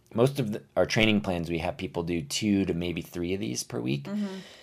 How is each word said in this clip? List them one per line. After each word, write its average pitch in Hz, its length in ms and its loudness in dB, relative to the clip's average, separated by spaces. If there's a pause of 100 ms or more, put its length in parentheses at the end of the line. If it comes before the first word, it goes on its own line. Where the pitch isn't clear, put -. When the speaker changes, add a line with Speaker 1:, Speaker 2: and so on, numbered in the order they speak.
(140)
Speaker 1:
Most 135 260 4
of 107 140 -2
the, - 80 -6 (160)
our 90 100 6
training 110 340 4
plans, 87 280 -2
we 85 100 -2
have 85 180 -2
people 90 260 -4
do 85 180 -2
two 98 440 2
to 90 80 0
maybe 85 280 -2
three 87 340 -4
of 98 60 -8
these 120 220 -4
per - 160 -8
week. 139 260 -4
Speaker 2:
Mm-hmm. 202 320 -4 (260)